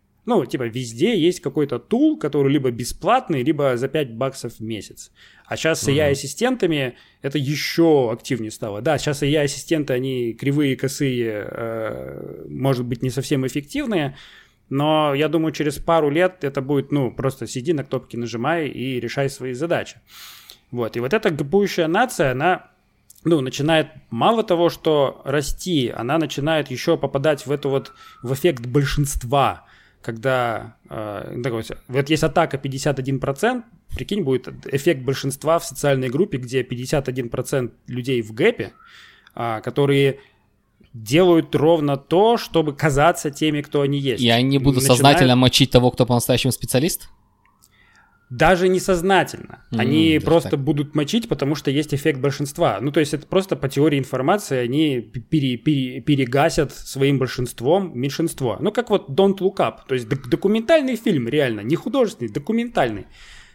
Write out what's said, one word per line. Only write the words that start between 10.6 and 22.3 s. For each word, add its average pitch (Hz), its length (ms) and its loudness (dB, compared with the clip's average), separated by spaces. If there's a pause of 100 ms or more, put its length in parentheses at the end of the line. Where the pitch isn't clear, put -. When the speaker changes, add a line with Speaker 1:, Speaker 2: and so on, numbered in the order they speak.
Speaker 1:
косые, 123 760 -2
э, - 960 -8
может 131 360 -2
быть, 120 180 -6
не 131 80 -2
совсем 131 340 -2
эффективные, 156 720 -4 (540)
но, 151 440 2
я 151 140 2
думаю, 160 240 0
через 147 240 -2
пару 160 320 2
лет 175 360 0
это 139 180 -4
будет, 139 300 -2
ну, 135 180 0
просто 123 360 -4
сиди, 135 280 -4
на 139 100 -4
кнопки 127 320 -6
нажимай 120 520 -4
и 123 320 -6
решай 139 280 -2
свои 127 240 -8
задачи. 131 440 -4 (720)
Вот. 120 260 -4
И 120 40 -2
вот 127 120 -4
эта 214 180 0
гапующая 160 580 0
нация, 185 440 0